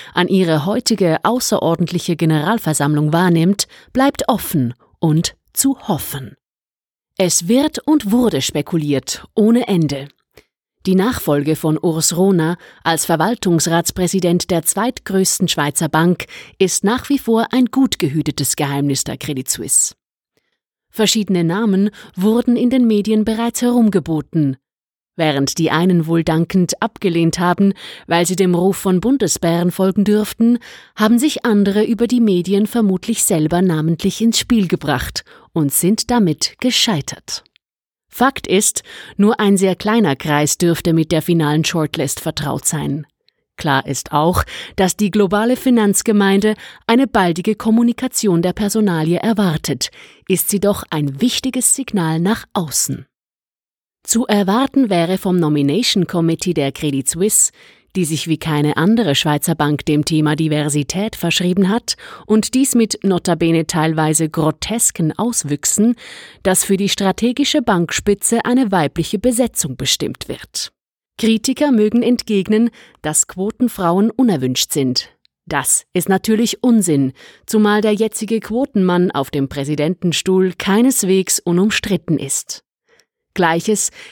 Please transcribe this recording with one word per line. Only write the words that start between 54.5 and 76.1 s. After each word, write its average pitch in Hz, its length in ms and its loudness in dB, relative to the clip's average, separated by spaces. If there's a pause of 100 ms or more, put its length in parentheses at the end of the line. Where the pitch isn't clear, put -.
wäre 175 300 0
vom 185 180 0
Nomination 156 720 0
Committee 165 480 -2
der 139 160 -2
Credit 135 360 -4
Suisse, - 440 2 (440)
die 180 100 0
sich 156 220 -4
wie 156 100 0
keine 147 400 0
andere 185 380 2
Schweizer 151 400 0
Bank 147 300 -2
dem 151 200 2
Thema 151 300 2
Diversität 151 800 -2
verschrieben 180 520 0
hat 220 280 -2 (320)
und 214 260 2
dies 262 220 2
mit 226 280 2
notabene 165 640 0
teilweise 156 640 0
grotesken 160 880 -2
Auswüchsen, 220 800 0 (480)
dass 185 200 2
für 196 140 0
die 196 120 0
strategische 240 760 0
Bankspitze 202 800 0
eine 247 260 2
weibliche 170 460 -2
Besetzung 226 600 -2
bestimmt - 500 -6
wird. - 460 -12 (440)
Kritiker 247 540 0
mögen 220 320 2
entgegnen, 214 680 0 (320)
dass 151 240 -2
Quotenfrauen 196 880 0
unerwünscht 139 600 0
sind. 131 360 -2 (380)
Das - 460 -2
ist 175 140 -2
natürlich 214 540 0